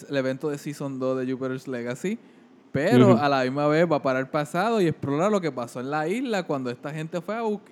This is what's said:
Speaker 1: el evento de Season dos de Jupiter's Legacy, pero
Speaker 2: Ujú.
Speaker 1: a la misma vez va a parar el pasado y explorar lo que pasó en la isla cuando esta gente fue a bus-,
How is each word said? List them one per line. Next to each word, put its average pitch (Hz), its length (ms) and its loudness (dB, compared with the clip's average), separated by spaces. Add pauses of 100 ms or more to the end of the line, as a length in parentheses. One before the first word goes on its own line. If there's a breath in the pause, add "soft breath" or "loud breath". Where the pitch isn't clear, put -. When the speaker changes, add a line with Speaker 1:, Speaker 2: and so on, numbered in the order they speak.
(100)
Speaker 1:
el 143 60 -2
evento 131 340 -2
de 143 80 -4
Season 143 400 -8
dos 131 200 0
de 127 140 -2
Jupiter's 131 360 -6
Legacy, 127 500 -6 (540 loud breath)
pero 127 420 6
Speaker 2:
Ujú. 143 80 4
Speaker 1:
a 143 80 4
la 135 140 2
misma 143 240 0
vez 160 220 4
va 151 60 2
a 135 60 -2
parar 131 200 0
el 131 60 -6
pasado 190 540 0
y 175 60 4
explorar 147 420 0
lo 208 100 2
que 165 100 -4
pasó 123 300 -8
en 131 100 -6
la 156 180 -2
isla 220 340 -2
cuando 135 280 -4
esta 139 220 -8
gente 160 300 -6
fue 208 140 -8
a 233 60 -6
bus-, 214 180 -2 (120)